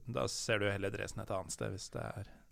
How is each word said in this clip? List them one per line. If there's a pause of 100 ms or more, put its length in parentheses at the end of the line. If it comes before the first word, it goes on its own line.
(100)
da
ser
du
heller
Dresden
et
annet
sted,
hvis
det
er (280)